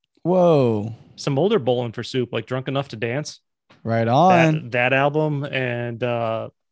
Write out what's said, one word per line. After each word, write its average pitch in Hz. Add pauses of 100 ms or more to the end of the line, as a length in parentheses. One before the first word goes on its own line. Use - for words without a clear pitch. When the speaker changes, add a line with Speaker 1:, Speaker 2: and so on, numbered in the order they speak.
(240)
Speaker 1:
Whoa. 139 (240)
Speaker 2:
Some 139
older 196
Bowling 120
for 117
Soup, 123
like 117
Drunk 127
Enough 139
to 123
Dance. 120 (420)
Speaker 1:
Right 113
on. 160
Speaker 2:
That, 127
that 123
album 143
and, 120
uh, 113 (220)